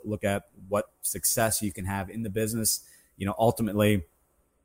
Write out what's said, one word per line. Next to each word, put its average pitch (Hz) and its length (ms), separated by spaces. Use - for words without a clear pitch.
look 107 200
at 101 240
what 104 180
success - 600
you 104 100
can 98 120
have 98 260
in 110 120
the 110 80
business. 110 500
You 95 80
know, 98 120
ultimately, 104 640